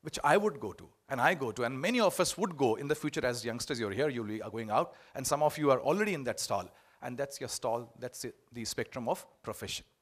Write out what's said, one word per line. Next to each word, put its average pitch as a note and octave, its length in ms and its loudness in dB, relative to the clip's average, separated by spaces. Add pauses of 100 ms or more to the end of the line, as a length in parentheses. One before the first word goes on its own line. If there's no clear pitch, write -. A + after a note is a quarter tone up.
which - 220 -8
I D3 120 8
would G#3 240 2
go G2 140 -6
to, E2 160 -18 (200)
and C3 120 0
I D#3+ 140 6
go C3+ 160 -2
to, A2+ 120 -2
and C3 160 -2
many A3 200 0
of G3+ 200 4
us F3 180 2
would F3+ 200 -2
go A#2+ 180 6
in C#3 120 -6
the D3 80 2
future D3+ 300 -4
as A#2+ 200 0
youngsters, A#2 340 -4
you're G#2+ 120 0
here, C3+ 180 0
you'll A#2+ 160 -4
be G#2+ 160 -6 (100)
going A2 200 -6
out, C#3+ 220 2 (220)
and C3 100 -6
some D3 160 2
of D3+ 160 2
you D3 140 4
are B2+ 80 6
already G3+ 340 2
in C#3+ 120 -4
that A#2 140 -2
stall, G2 300 -2 (320)
and B2 160 -8
that's C3+ 220 -6
your B2 100 -6
stall, A#2+ 500 -4
that's A#2+ 260 -8
it, A#2+ 100 -8 (160)
the A#2 140 -8
spectrum A#2 420 -4
of F3 180 -2 (160)
profession. - 440 -8 (160)